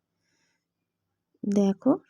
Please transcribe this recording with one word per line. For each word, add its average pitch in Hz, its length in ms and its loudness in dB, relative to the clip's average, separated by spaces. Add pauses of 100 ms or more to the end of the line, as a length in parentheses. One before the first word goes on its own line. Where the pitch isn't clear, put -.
(1400)
দেখো, 202 500 0 (180)